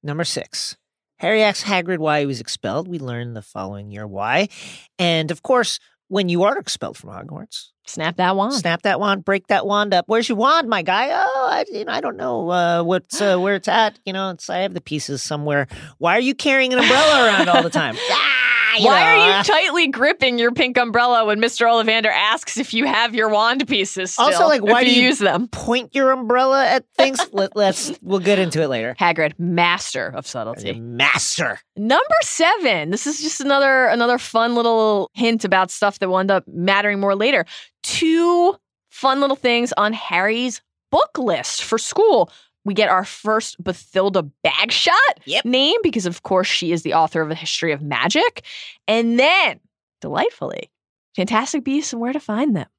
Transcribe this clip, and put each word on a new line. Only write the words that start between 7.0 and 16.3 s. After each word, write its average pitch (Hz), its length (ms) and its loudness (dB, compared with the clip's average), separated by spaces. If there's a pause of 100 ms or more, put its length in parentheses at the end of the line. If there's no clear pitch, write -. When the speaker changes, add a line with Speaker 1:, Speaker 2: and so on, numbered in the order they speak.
Speaker 1:
Hogwarts, - 640 -16 (160)
Speaker 2:
Snap 170 300 -6
that 185 180 2
wand. 208 180 -2
Speaker 1:
snap 170 300 -2
that 196 160 0
wand, 196 260 0
break 196 220 -2
that 202 200 2
wand 208 260 0
up. 175 140 2
"Where's 226 200 0
your 220 100 -2
wand, 262 320 2
my 208 120 0
guy?" 202 300 0
"Oh, 381 400 0
I, - 200 -2
you 415 140 -8
know, - 60 -8
I 269 100 -4
don't 226 160 -6
know, 214 340 -4
uh, 170 320 2
what's, 180 380 -2
uh, 196 160 2
where 196 180 0
it's - 120 -6
at. 214 380 2
You 190 80 -8
know, 190 180 -6
it's, - 180 -14
I 180 100 -4
have 190 140 -2
the 170 80 -8
pieces 143 400 -8
somewhere." 147 460 -2 (320)
"Why 170 160 2
are 226 60 4
you 262 140 0